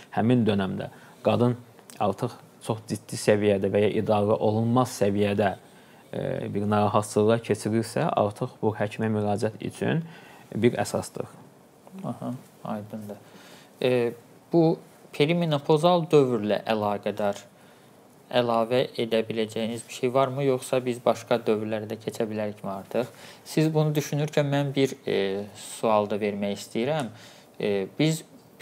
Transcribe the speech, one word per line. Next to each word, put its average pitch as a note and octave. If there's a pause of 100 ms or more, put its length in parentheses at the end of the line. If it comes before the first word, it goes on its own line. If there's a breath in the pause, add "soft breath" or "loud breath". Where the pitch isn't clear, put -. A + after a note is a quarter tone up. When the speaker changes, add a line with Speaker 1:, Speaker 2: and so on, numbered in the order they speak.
(160 loud breath)
Speaker 1:
həmin A#2
dönəmdə G2 (340 loud breath)
qadın A#2+ (420)
artıq A2 (240)
çox G#2+
ciddi A#2
səviyyədə G2+
və G#2
ya G2+ (120)
idarə G#2
olunmaz A2+
səviyyədə, G2+ (600 loud breath)
e, -
bir G#2
narahatçılığa G#2
keçirirsə, A2+
artıq -
bu G#2+
həkimə A2
müraciət G#2
üçün C#3 (500 loud breath)
bir A#2
əsasdır. - (800)
Speaker 2:
Aha, B2 (320)
aydındır. G#2+ (680 loud breath)
E, B2 (400)
bu E3 (340)
perimenopozal D#3+
dövrlə A#2+
əlaqədar G#2 (920 loud breath)
əlavə A#2+ (100)
edə A2+
biləcəyiniz A2+
bir -
şey B2+
varmı, C3+
yoxsa B2+
biz A#2+
başqa A#2
dövrlərə G#2+
də G#2+
keçə -
bilərikmi G#2+
artıq? G2 (340 loud breath)
Siz D#3
bunu D3+
düşünərkən D3
mən C#3+
bir, C3+ (120)
e, G2 (120)
sual G#2+
da G#2+
vermək G2+
istəyirəm. B2 (500 loud breath)
E, G2 (100)
biz D#3 (400)